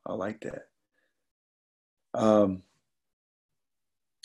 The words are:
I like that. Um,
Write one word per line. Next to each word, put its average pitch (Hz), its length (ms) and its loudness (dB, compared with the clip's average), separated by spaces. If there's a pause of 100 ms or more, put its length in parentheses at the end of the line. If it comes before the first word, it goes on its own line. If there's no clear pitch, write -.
I - 80 -8
like 98 280 -8
that. - 260 -12 (1500)
Um, 104 480 4 (1600)